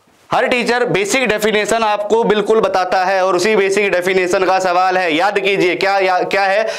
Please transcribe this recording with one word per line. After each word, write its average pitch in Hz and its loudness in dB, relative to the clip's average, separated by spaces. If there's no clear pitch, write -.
हर 214 0
teacher 240 0
basic 202 0
definition 214 0
आपको 208 0
बिल्कुल 208 2
बताता 190 0
है 185 0
और 190 0
उसी 202 0
basic 196 0
definition 185 0
का 185 2
सवाल 185 0
है। 180 0
याद 196 0
कीजिए 185 0
क्या, 190 0
या, 185 0
क्या 196 -2
है 202 0